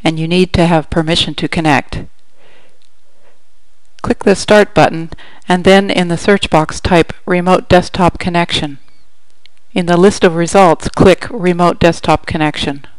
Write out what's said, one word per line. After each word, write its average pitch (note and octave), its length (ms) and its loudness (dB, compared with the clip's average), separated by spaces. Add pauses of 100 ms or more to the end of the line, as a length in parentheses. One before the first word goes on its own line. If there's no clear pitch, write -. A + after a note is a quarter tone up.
and D#3+ 140 0
you D#3+ 100 -4
need F3+ 260 2
to F3 120 4
have E3 240 2
permission E3 460 0
to D3+ 140 -6
connect. - 560 -2 (2000)
Click - 220 -2
the G3 120 4
Start G#3 380 4
button, D#3+ 360 2 (400)
and F3+ 160 2
then G3 240 6
in F3+ 180 -2
the E3+ 100 -2
search - 320 0
box D#3 300 0
type - 320 2 (140)
"Remote F3+ 420 0
Desktop F3+ 500 2
Connection." E3+ 600 -4 (920)
In F3+ 140 -2
the F3 100 4
list G3 260 4
of E3+ 120 4
results, E3+ 520 4
click - 420 4
"Remote F3 500 0
Desktop E3 460 2
Connection." D3+ 600 -4 (140)